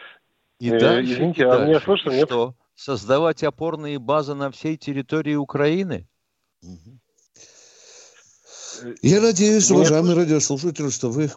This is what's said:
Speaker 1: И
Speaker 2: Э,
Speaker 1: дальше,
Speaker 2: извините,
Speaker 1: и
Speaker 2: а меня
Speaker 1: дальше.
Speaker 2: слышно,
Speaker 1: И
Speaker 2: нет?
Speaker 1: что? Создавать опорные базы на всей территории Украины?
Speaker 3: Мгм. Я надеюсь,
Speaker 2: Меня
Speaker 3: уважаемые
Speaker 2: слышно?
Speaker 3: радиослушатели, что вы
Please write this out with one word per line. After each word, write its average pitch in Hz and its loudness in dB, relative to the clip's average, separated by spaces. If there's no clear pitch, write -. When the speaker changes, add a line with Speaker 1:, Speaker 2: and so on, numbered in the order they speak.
Speaker 1:
И 117 -4
Speaker 2:
Э, 113 2
Speaker 1:
дальше, 127 2
Speaker 2:
извините, 151 0
Speaker 1:
и - 4
Speaker 2:
а 127 6
меня 117 0
Speaker 1:
дальше. 147 0
Speaker 2:
слышно, 180 0
Speaker 1:
И 127 0
Speaker 2:
нет? 147 2
Speaker 1:
что? 123 -2
Создавать 139 -2
опорные 151 -6
базы 143 -2
на 139 -6
всей 156 -6
территории 147 -4
Украины? 147 -2
Speaker 3:
Мгм. 90 -20
Я 190 4
надеюсь, 214 4
Speaker 2:
Меня 185 4
Speaker 3:
уважаемые 165 4
Speaker 2:
слышно? 170 2
Speaker 3:
радиослушатели, 151 -2
что 123 -4
вы 147 -2